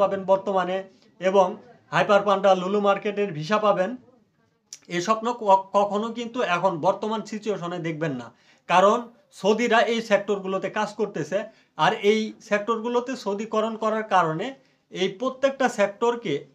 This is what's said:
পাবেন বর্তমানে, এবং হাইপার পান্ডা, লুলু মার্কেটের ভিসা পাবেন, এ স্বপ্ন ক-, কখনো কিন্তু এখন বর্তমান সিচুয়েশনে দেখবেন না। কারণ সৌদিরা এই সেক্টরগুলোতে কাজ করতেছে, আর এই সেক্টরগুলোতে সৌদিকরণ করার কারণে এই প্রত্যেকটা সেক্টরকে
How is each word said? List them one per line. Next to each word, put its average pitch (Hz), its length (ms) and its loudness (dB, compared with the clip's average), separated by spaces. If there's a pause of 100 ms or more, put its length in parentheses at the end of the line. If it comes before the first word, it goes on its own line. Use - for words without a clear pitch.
পাবেন 190 200 0 (100)
বর্তমানে, 190 460 0 (440)
এবং 185 260 4 (440)
হাইপার 185 360 4
পান্ডা, 196 240 4 (100)
লুলু 196 260 -2
মার্কেটের 196 500 0
ভিসা 156 280 0
পাবেন, 185 240 2 (1040)
এ - 20 -4 (100)
স্বপ্ন 220 200 0 (120)
ক-, 190 260 4 (120)
কখনো 202 300 2 (100)
কিন্তু 240 220 -6 (160)
এখন 175 180 0 (120)
বর্তমান 214 440 0
সিচুয়েশনে 180 580 -6
দেখবেন 156 340 -4
না। 113 60 -14 (420)
কারণ 196 280 6 (420)
সৌদিরা 220 400 2 (140)
এই 233 60 -2 (100)
সেক্টরগুলোতে 190 680 0
কাজ 208 120 -2 (100)
করতেছে, 185 380 -4 (460)
আর 180 80 4 (200)
এই 220 80 2 (280)
সেক্টরগুলোতে 233 640 -2 (120)
সৌদিকরণ 214 500 -4 (100)
করার 220 300 -2
কারণে 175 340 2 (440)
এই 190 180 -2 (100)
প্রত্যেকটা 262 480 0 (100)
সেক্টরকে 214 560 -2 (220)